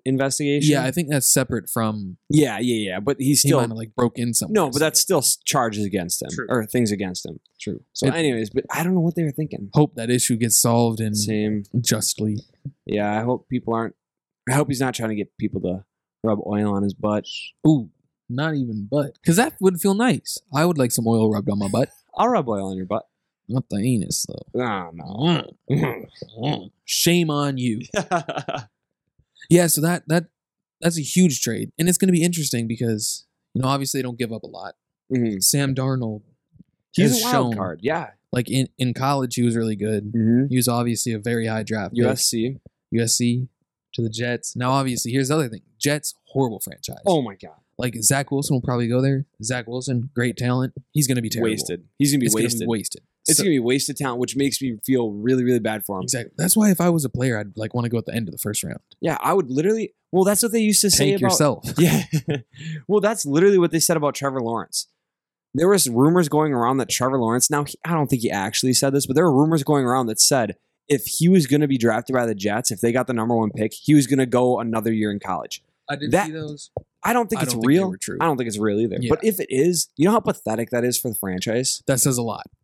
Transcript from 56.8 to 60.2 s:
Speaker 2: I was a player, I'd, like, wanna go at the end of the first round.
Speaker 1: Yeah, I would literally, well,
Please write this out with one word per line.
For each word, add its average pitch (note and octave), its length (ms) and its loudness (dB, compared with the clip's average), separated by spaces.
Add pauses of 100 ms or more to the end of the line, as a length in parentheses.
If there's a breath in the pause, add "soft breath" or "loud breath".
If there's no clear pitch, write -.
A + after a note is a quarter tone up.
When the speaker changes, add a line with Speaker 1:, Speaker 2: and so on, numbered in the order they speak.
Speaker 2:
I F3 100 4
was E3 140 2
a B2 40 -2
player, A#2+ 300 0
I'd, G#2 180 -10
like, A2 180 -6
wanna A#2+ 140 0
go A#2 100 0
at G#2+ 80 -4
the - 80 -8
end A2+ 140 -4
of - 40 -10
the - 60 -16
first - 260 -4
round. - 160 -10 (200)
Speaker 1:
Yeah, D#3 200 -2
I D3 120 0
would F3+ 180 0
literally, G3 440 0 (180)
well, F#3 120 6